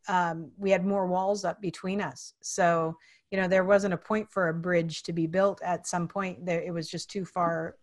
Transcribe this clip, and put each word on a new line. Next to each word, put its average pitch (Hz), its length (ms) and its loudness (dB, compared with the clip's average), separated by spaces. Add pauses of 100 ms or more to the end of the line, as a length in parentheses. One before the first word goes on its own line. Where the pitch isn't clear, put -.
um, 170 500 0
we 196 140 0
had 185 140 6
more 196 200 2
walls 190 400 0
up 165 160 -4
between 190 400 -4
us. - 400 -8
So, 165 560 2 (320)
you 190 100 -4
know, 185 80 2
there 185 180 4
wasn't 196 280 4
a 165 40 0
point 214 340 -4
for 185 180 0
a 160 40 0
bridge 170 500 0
to 180 100 -6
be 165 140 0
built 190 360 2
at 175 220 -2
some 170 220 -2
point. 185 360 -6
There, 170 180 -2
it 175 120 -6
was 165 160 -6
just - 220 -10
too 196 140 -6
far, 165 580 -2